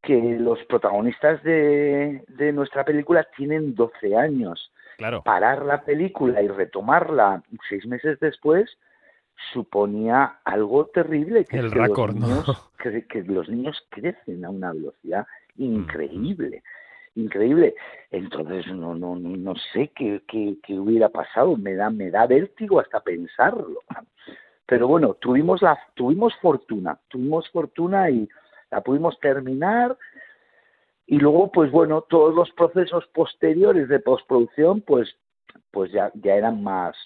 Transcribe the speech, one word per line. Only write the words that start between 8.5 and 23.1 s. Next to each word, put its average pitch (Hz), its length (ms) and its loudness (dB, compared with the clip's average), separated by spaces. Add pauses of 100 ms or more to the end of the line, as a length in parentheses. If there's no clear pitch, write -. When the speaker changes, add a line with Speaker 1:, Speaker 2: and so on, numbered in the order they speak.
Speaker 1:
suponía 110 920 -2
algo 107 400 0
terrible, 160 580 0
que - 140 -6
Speaker 2:
El 123 80 -2
Speaker 1:
es 110 80 -4
que 123 60 2
los 120 100 2
Speaker 2:
récord, 107 260 -2
¿no? 117 120 -2
Speaker 1:
niños, 135 440 -4 (100)
que, 113 240 -6
que 104 180 -8
los 90 260 -4
niños 123 280 -6 (120)
crecen 175 560 -10
a - 40 -12
una 92 220 -8
velocidad 82 540 -8 (320)
Speaker 2:
Mm, 139 60 -8
mm. 120 120 -2
Speaker 1:
increíble, 90 880 -6 (520)
increíble. 113 600 2 (360)
Entonces, 90 560 -8
no, 87 280 -10
no, 87 200 -8
no, 87 220 -10
no 92 160 -8 (200)
sé 139 220 -2
qué, 101 320 -6
qué, 101 360 -6
qué 98 160 -8
hubiera 110 300 4
pasado. 127 480 0
Me 98 180 -6
da, 104 140 -2
me 101 220 -6
da 110 160 4
vértigo 180 520 2
hasta 110 200 -4
pensarlo. 87 800 -2 (880)